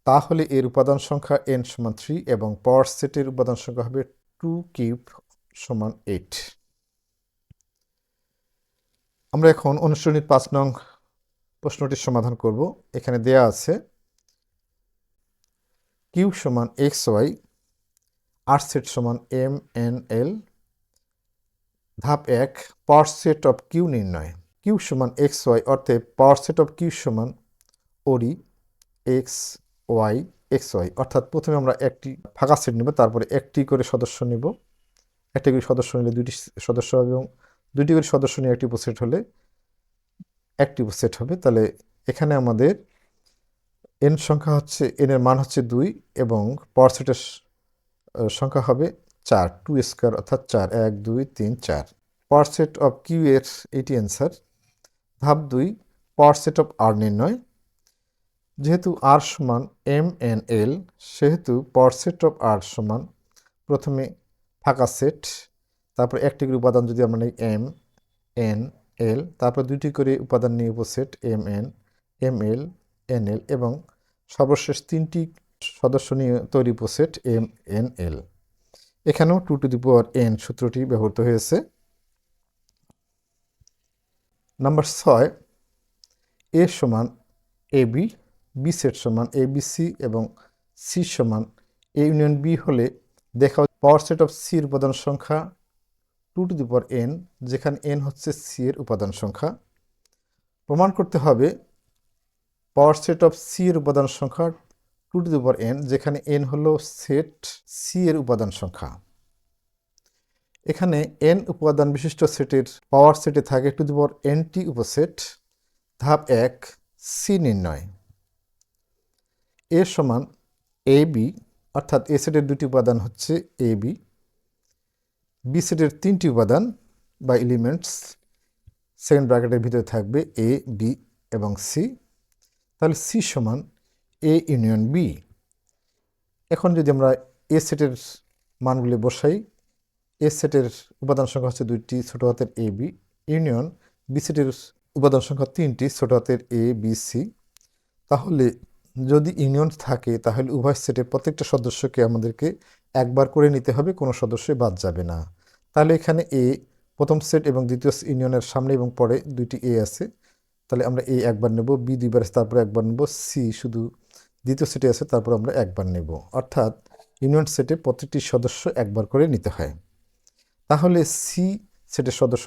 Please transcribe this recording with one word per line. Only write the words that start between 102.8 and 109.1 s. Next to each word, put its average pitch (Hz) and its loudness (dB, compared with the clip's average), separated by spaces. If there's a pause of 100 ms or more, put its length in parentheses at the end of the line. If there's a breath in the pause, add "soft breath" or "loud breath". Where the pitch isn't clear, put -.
set 165 -2
of 156 6 (160)
C - -14 (180)
এর 165 0
উপাদান 139 2 (120)
সংখ্যা 147 -4 (640)
টু - -6
to 170 -6
the 143 2
power 127 4 (180)
n, - -4 (140)
যেখানে 143 -2 (160)
এন 143 0 (100)
হলো 151 2 (300)
সেট 156 -2 (460)
সি - -6 (120)
এর 156 0
উপাদান 113 0 (100)
সংখ্যা। 87 -10 (1800)